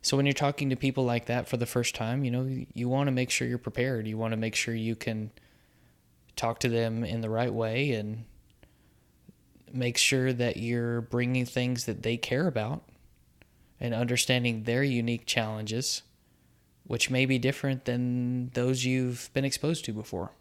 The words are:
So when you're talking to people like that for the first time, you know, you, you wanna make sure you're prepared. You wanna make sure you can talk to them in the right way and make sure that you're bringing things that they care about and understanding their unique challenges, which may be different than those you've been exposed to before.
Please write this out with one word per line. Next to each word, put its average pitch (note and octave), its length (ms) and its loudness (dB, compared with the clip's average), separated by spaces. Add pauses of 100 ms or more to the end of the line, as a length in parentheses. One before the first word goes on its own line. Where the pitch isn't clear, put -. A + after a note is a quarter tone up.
So - 120 2
when C#3 120 4
you're C#3 60 4
talking C#3+ 360 0
to C3 60 2
people C3 300 0
like A#2+ 200 0
that B2 220 -2
for C3 100 -2
the A#2 80 0
first - 300 0
time, A#2+ 280 -2
you B2+ 60 0
know, B2 140 0
you, C3 300 -4
you A#2+ 140 -2
wanna C#3 240 2
make B2+ 200 0
sure - 160 0
you're A#2+ 100 -2
prepared. A#2+ 500 -2
You A2 100 -4
wanna A2+ 200 -2
make A2 160 -2
sure - 220 -2
you A2+ 200 0
can A2 360 -4 (1040)
talk A#2 240 -2
to B2+ 100 2
them A#2 340 2
in A2+ 180 -2
the A2 80 -4
right A2+ 240 0
way A2+ 400 0
and A2 320 -4 (1500)
make A#2+ 240 0
sure C3 360 4
that A#2+ 240 0
you're A#2 440 0
bringing B2 440 0
things B2 400 0
that A2 180 -4
they A#2 140 2
care C3+ 280 0
about A#2+ 380 -2 (960)
and A#2+ 140 -2
understanding A#2+ 720 2
their A#2 200 2
unique A#2+ 420 0
challenges, A2 760 -2 (840)
which A#2 260 0
may C3 160 4
be C3+ 100 4
different C3 480 0
than B2 680 0
those B2 340 0
you've B2+ 480 0
been C#3 120 0
exposed D3+ 400 -2
to A2+ 80 -6
before. G2+ 480 -6